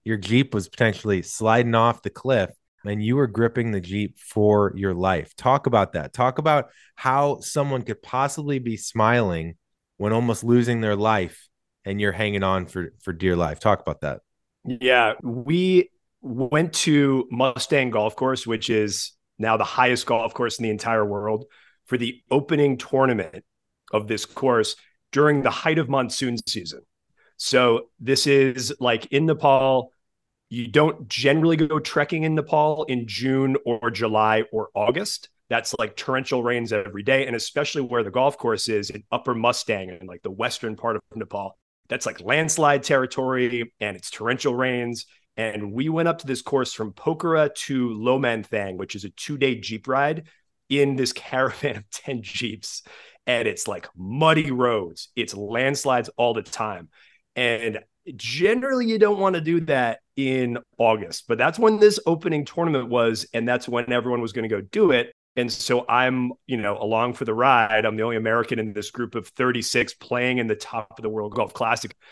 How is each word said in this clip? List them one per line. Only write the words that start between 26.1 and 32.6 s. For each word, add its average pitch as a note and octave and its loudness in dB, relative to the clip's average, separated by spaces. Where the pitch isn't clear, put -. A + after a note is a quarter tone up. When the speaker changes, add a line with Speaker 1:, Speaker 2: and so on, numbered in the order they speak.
Speaker 2:
season. D#2+ -10
So B2 2
this B2+ 0
is, C3+ 4
like, A#2 0
in C#3+ 2
Nepal. C3+ 4
You A#2 -8
don't D3 2
generally D#3 4
go D#3 2
trekking D3+ -2
in D#3+ 0
Nepal D3+ 0